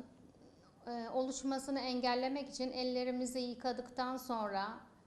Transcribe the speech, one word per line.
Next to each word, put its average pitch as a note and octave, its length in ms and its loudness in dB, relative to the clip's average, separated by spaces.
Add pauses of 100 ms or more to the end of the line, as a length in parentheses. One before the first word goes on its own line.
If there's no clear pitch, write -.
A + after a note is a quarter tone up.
(880)
e, A#3 220 -4
oluşmasını C4+ 680 0
engellemek B3+ 720 2
için B3+ 220 -2
ellerimizi B3+ 680 0
yıkadıktan B3 800 0
sonra G#3+ 600 0 (300)